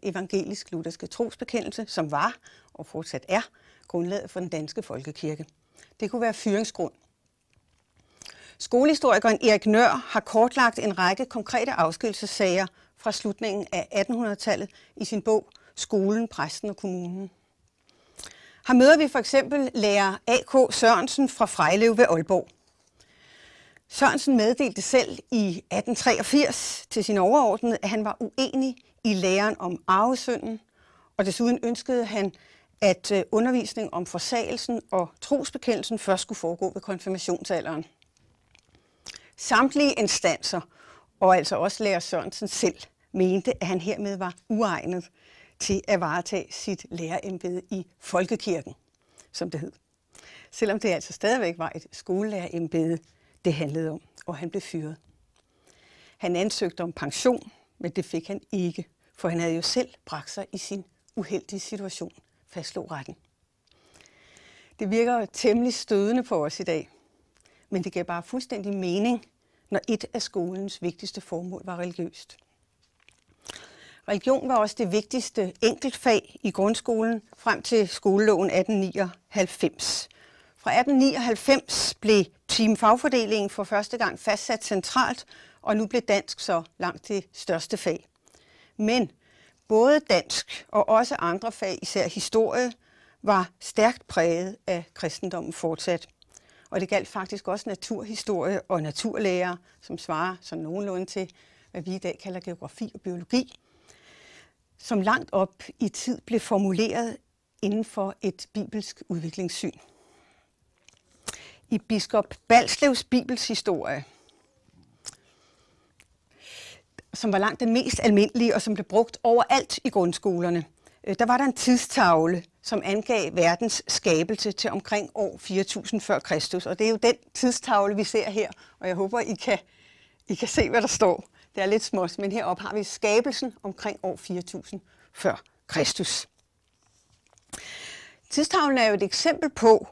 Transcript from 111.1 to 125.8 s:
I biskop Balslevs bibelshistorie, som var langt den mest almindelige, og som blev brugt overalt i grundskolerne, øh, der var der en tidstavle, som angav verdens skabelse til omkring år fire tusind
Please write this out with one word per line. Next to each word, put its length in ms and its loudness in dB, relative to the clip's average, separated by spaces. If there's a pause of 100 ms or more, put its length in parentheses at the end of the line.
I 80 0
biskop 560 -2 (140)
Balslevs 560 6
bibelshistorie, 1000 -2 (3000)
som 180 -2
var 60 4
langt 220 0
den 140 2
mest 300 0
almindelige, 520 6
og 60 0
som 120 -2
blev 120 -4
brugt 380 0
overalt 600 4
i 60 0
grundskolerne, 760 0 (380)
øh, 160 -4
der 60 2
var 120 4
der 80 0
en 80 0
tidstavle, 920 4 (180)
som 240 -4
angav 500 -2
verdens 520 2
skabelse 640 0
til 200 -4
omkring 440 -4
år 220 -2
fire 260 -2
tusind 380 -6